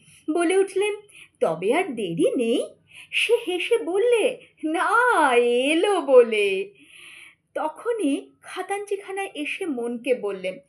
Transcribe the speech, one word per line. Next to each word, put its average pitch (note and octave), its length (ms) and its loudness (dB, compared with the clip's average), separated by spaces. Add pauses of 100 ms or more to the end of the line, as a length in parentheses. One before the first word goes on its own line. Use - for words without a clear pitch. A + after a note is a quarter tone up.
(300)
বলে E4+ 280 2
উঠলেম, G4 360 0 (460)
"তবে F3+ 340 0
আর F#4 100 2
দেরি A#3 520 -2
নেই?" C4+ 380 -2 (360)
সে - 260 0 (100)
হেসে F4+ 320 -2
বললে, G4 600 0 (260)
"না, F4 720 2
এলো D4 640 2
বলে।" G#3+ 760 4 (800)
তখনই D#4 760 -4 (120)
খাতাঞ্চিখানায় G4 920 -6
এসে D4 320 -8
মনকে A#3+ 480 -2
বললেন, F#3 440 -6 (100)